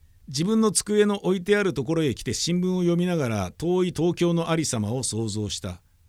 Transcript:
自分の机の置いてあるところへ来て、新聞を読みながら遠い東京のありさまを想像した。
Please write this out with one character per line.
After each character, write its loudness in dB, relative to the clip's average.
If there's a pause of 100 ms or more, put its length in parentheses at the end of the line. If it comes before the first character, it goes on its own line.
(260)
自 -4
分 2
の 4
机 4
の -2
置 2
い -6
て 2
あ 2
る 0
と -2
こ 0
ろ 0
へ 2
来 -14
て、 -4
新 -2
聞 0
を 0
読 2
み 2
な 0
が 0
ら -2
遠 0
い -2
東 2
京 2
の -2
あ 2
り 0
さ -2
ま -2
を -4
想 -4
像 -4
し -6
た。 -10 (280)